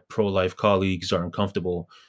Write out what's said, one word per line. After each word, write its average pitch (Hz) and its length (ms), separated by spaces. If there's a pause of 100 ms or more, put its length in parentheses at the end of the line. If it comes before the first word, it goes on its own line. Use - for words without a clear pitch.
(100)
pro-life 95 440
colleagues 95 600
are 87 100
uncomfortable 90 640 (200)